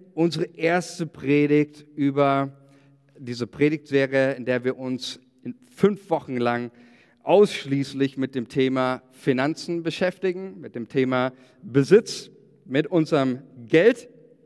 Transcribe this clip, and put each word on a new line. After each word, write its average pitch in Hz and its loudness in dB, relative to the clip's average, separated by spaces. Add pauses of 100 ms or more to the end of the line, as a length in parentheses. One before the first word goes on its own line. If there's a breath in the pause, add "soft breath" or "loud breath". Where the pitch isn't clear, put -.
(140)
unsere 165 0
erste 165 -4
Predigt 147 0 (100)
über 139 0 (640 soft breath)
diese 120 -8
Predigtserie, 139 0
in 123 -10
der 127 -2
wir 127 -2
uns 127 -8 (240)
in 123 -10 (120)
fünf - 0
Wochen 147 -4
lang 120 -2 (520 soft breath)
ausschließlich 139 2
mit 135 -4
dem 123 -6
Thema 131 0
Finanzen 156 -2
beschäftigen, 185 -4
mit 117 -16
dem 117 -8
Thema 131 0 (280 loud breath)
Besitz, 139 2 (340)
mit 143 -2
unserem 143 0 (260)
Geld. 185 4 (360)